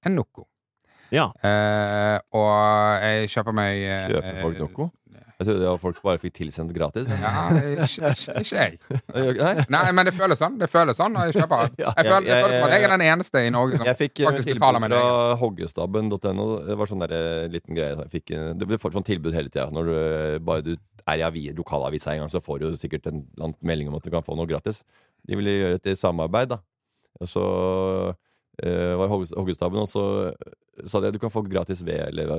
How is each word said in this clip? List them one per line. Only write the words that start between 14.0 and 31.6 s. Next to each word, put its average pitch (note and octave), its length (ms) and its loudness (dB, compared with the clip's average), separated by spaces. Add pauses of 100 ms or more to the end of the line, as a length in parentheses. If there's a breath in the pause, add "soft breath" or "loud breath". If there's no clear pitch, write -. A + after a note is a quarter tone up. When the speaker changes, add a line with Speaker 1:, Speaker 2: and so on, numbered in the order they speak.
Speaker 3:
eh, C#3+ 80 4
Speaker 1:
faktisk C3+ 220 2
Speaker 3:
tilbud B2+ 100 -2
Speaker 1:
betaler B2 220 6
med A2 100 0
Speaker 3:
fra A#2+ 80 4
Speaker 1:
det. A#2+ 400 2
Speaker 3:
hoggestabben.no. G2 1080 -2 (200)
Det G#2 100 -4
var G#2 140 0
sånn G2 160 -6
der, E2 80 -4
eh, E2 320 -2
liten E2+ 260 -8
greie D2 220 -2
jeg D2 160 -10
fikk, E2 240 -8
eh, D#2+ 180 -6
du F#2+ 120 -6 (120)
får D#2+ 140 -4
sånn F#2+ 160 -4
tilbud E2 260 -2
hele D2+ 160 -2
tiden. C#2 220 -4
Når D#2+ 140 -4
du, E2 100 0
eh, D#2 440 -2
bare E2 220 -2
du D#2+ 120 -4 (340)
er D#2 100 2
i D#2+ 60 0
avi-, D#2 320 -6
lokalavisa D2+ 560 -4
en D#2 80 -4
gang, D2+ 80 -6
så - 160 -4
får C#2+ 160 -8
du D#2 160 -4
sikkert D2+ 320 -8
en D2+ 160 -8 (140)
eller D#2+ 100 -8
annen D#2+ 160 -8
melding D#2 240 -2
om D2 80 -6
at D#2 80 -8
du - 80 -10
kan E2+ 100 -2
få D#2 140 -8
noe E2 100 -4
gratis. E2 380 -6 (420)
De G2 140 -6
ville G2+ 160 0
gjøre F#2 240 2
et F#2+ 180 -2
samarbeid, F2+ 520 0
da. A#2+ 100 -6 (600)
Og F2+ 100 -10
så, F#2 840 0 (480)
eh, F2 380 -2
var F#2+ 80 2
hogges-, F#2+ 260 -2
hoggestabben, F#2 460 -2
og G#2 80 -2
så G2 480 -2 (500)
sa G2 160 0
de G2 60 2
at G#2 60 -2
du G#2+ 60 -6
kan A#2 100 -4
få A2 140 -4
gratis F#2+ 400 -4